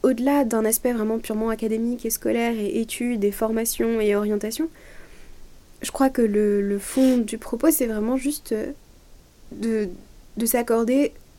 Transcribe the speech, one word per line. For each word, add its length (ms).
au-delà 420
d'un 200
aspect 280
vraiment 260
purement 320
académique 540
et 60
scolaire 480
et 220
études 440
et 60
formation 720
et 160
orientation, 520
je 80
crois 200
que 120
le, 380
le 180
fond 400
du 200
propos, 320
c'est 160
vraiment 300
juste, 360
euh, 140
de, 360
de 100
s'accorder, 680